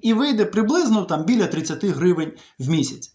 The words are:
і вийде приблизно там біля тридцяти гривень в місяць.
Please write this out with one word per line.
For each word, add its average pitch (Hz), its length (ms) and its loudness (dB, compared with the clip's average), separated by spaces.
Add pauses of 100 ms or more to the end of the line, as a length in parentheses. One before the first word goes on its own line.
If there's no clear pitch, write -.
і 226 120 2
вийде 226 320 2
приблизно 220 580 0
там 160 200 -4
біля 208 240 2
тридцяти 160 420 -4
гривень 170 420 2 (280)
в 131 100 -4
місяць. - 460 -2